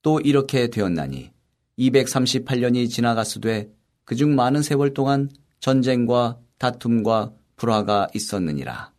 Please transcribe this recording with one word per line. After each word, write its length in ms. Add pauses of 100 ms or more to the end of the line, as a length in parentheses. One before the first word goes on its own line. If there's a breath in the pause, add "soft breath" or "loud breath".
또 180
이렇게 480
되었나니, 600 (460)
이백삼십팔 840
년이 280
지나갔으되 840 (320)
그중 300
많은 280
세월 320
동안 360 (300)
전쟁과 800 (200)
다툼과 720 (240)
불화가 580
있었느니라. 840